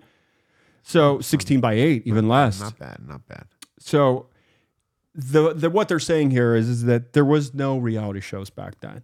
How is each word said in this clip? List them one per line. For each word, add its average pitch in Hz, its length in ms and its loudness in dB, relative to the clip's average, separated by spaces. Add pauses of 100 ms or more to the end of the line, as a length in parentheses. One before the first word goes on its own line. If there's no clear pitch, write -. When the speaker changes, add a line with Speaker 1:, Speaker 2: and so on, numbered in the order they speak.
(840)
Speaker 1:
So 147 320 2
Speaker 2:
Not 131 100 -6
Speaker 1:
sixteen 139 360 0
by 117 120 2
eight, 127 320 2
even 110 220 2
Speaker 2:
not 117 60 2
Speaker 1:
less. 120 260 2
Speaker 2:
Not 104 200 -12
bad, 53 180 -16 (100)
not 71 200 -20
bad. - 180 -18 (340)
Speaker 1:
So 131 460 0 (880)
the, 151 400 2
the, 160 160 -2
what 202 180 0
they're 170 120 0
saying 151 320 0
here 120 240 4
is, 113 120 2
is 120 180 -2
that 120 280 0
there 147 120 4
was 143 280 0
no 135 240 -4
reality 107 420 -4
shows 98 300 -12
back 95 320 -16
then. - 220 -18